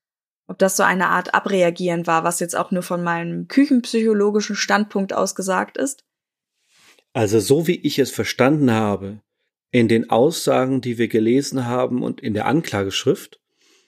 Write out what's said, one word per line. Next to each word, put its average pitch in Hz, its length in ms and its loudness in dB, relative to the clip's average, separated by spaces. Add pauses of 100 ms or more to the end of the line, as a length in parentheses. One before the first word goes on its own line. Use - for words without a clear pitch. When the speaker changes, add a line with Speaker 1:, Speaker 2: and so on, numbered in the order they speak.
(460)
Speaker 1:
Ob 185 120 -14
das 190 180 2
so 202 60 2
eine 180 260 0
Art 180 240 -2
Abreagieren 175 720 0
war, 165 180 0
was 170 160 -2
jetzt 175 160 -6
auch - 140 -2
nur 180 120 -2
von 175 200 -4
meinem 170 460 -4
küchenpsychologischen 220 1080 2
Standpunkt 202 560 -2
aus - 220 -2
gesagt 190 420 -4
ist? - 280 -4 (1080)
Speaker 2:
Also 110 280 2
so 147 260 2
wie 175 100 2
ich - 220 -4
es 127 120 2
verstanden 131 600 2
habe, 104 500 -2 (500)
in 117 180 4
den 113 220 2
Aussagen, 131 720 2
die 117 180 -6
wir 113 100 0
gelesen 123 580 0
haben 123 360 -2
und 123 180 -6
in 110 140 -4
der 104 120 -2
Anklageschrift, 117 920 -2 (480)